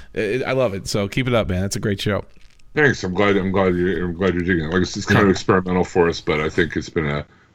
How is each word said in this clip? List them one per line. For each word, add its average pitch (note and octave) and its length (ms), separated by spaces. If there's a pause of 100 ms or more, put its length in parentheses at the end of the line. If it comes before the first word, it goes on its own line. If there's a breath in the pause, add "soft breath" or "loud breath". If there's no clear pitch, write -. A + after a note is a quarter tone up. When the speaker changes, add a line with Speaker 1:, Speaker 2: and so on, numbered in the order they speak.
(140 loud breath)
Speaker 1:
it, A2 300
I - 100
love B2+ 200
it. F#2+ 140
So G2+ 220
keep B2+ 180
it B2 60
up, G#2 160
man. F2+ 100
That's G2 160
a G2 60
great G2+ 180
show. G2+ 240 (520)
Speaker 2:
Thanks. D3 280
I'm F2+ 100
glad. G2+ 220
I'm F#2+ 160
glad F#2+ 240
you're, F2 300
I'm F2 80
glad F2+ 220
you're F2 80
digging E2 240
it. D#2 60
Like, F#2 100
it's, - 120
it's G#2 100
kind - 140
Speaker 1:
Yeah. G#2+ 60
Speaker 2:
of G2 60
experimental F#2 520
for E2+ 240
us, E2 140
but D#2 180
I D#2 80
think D#2+ 300
it's D2+ 100
been D#2 220
a D2 160 (300 soft breath)